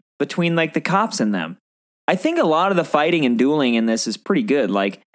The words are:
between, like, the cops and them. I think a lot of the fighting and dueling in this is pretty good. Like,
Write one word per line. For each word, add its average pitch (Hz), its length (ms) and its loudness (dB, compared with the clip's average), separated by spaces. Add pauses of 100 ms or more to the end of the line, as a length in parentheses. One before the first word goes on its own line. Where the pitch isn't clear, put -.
(180)
between, 170 380 -2
like, 165 160 0
the 156 80 -2
cops 196 400 -2
and 107 140 0
them. 82 240 -6 (500)
I 165 80 2
think 330 220 -2
a 254 80 2
lot 170 240 2
of 190 80 0
the 160 60 0
fighting 156 420 0
and 120 120 2
dueling 131 360 2
in 113 120 0
this 113 200 0
is 110 100 -4
pretty 151 280 -2
good. 120 260 0
Like, 101 300 -2 (140)